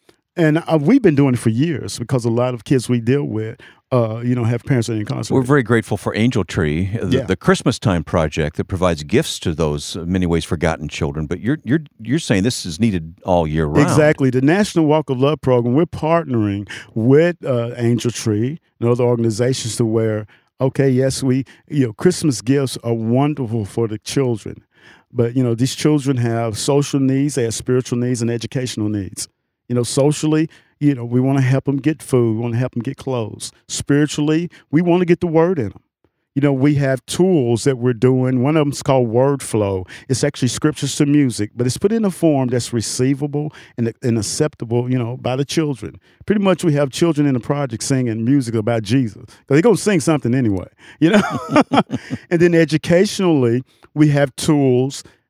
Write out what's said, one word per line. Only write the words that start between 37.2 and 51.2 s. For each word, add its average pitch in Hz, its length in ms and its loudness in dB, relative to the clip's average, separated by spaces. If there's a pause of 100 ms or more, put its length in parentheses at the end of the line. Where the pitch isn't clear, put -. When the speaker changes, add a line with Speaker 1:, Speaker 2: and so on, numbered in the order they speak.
Speaker 1:
that 135 140 2
we're 123 160 0
doing. 127 480 2
One 151 140 2
of 151 100 2
'em's 139 160 -6
called 131 260 2
Word 131 340 0
Flow. 98 440 -2 (220)
It's 131 160 -2
actually 139 240 -2
scriptures - 480 -2
to 151 100 4
music, 139 500 2
but 120 100 0
it's 127 100 -2
put 202 160 0
in 226 120 0
a 196 60 2
form 147 380 0
that's 120 240 -4
receivable 139 800 -2 (240)
and, 113 160 -2 (100)
and 117 160 2
acceptable, 120 720 -2
you 127 80 0
know, 120 200 -6
by 123 180 -4
the 139 80 0
children. 139 520 -4 (300)
Pretty 208 140 2
much 190 240 2
we 165 100 4
have 143 160 2
children 147 360 2
in 139 80 2
the 123 60 -2
project 139 420 -4
singing 120 420 -2
music 120 300 0
about 113 300 0
Jesus, 113 420 0
'cause - 80 -20 (140)
they're 143 140 4
gonna 208 140 6
sing 196 240 2
something 135 340 0
anyway, 110 340 0 (320)
you 160 100 6
know? 208 120 4 (280)